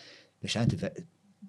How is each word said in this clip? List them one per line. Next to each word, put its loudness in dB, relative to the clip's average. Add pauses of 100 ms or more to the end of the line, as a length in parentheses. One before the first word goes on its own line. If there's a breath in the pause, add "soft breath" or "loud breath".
(380 loud breath)
biex -2
inti 4
ve-, -2 (540)